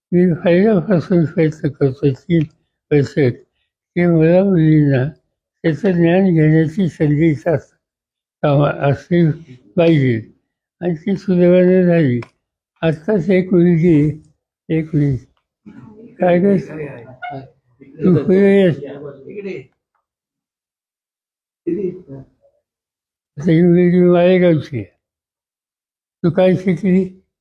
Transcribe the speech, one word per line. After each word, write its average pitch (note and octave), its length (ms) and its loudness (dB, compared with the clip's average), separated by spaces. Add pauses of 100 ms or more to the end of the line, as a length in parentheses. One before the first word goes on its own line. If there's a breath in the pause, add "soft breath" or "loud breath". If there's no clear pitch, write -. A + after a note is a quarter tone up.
(120)
मी F3 220 0
पहिल्यापासून F3 880 0
प्रयत्न D#3 440 -2
करतो, C#3 420 -2
तीन E3 320 -2 (500)
वर्षात, C#3 400 0 (640)
की F3 120 0
मला E3+ 380 2
मुलींना D#3 640 2 (540)
त्याचं E3+ 280 -2
ज्ञान F3 440 2
घेण्याची D#3+ 540 2
संधी D3+ 460 0
सास-, - 400 -6 (680)
कामा-, C#3+ 500 0
असली E3+ 380 0 (460)
पाहिजे. C#3 460 0 (580)
आणि F3 140 -4
ती F#3 220 -6
सुदैवाने F3+ 680 2
झाली. D#3 360 0 (640)
आत्ताच E3+ 480 -2
एक F#3 220 0
मुलगी, E3 680 2 (460)
एक D#3+ 260 -6
मिनिट. C#3+ 260 -2 (1000)
काय F3+ 180 2
ग? G3 180 0 (1500)
तू F3+ 100 4 (100)
पुढे G3 380 2
ये. F3+ 80 2 (4000)
आता D3+ 140 -4
ही E3 120 4
मुलगी F3 380 2
मालेगावची F3 800 2
आहे. G2+ 140 -14 (1300)
तू E3+ 60 2
काय F#3 260 0
शिकली? F#3 680 -2 (180)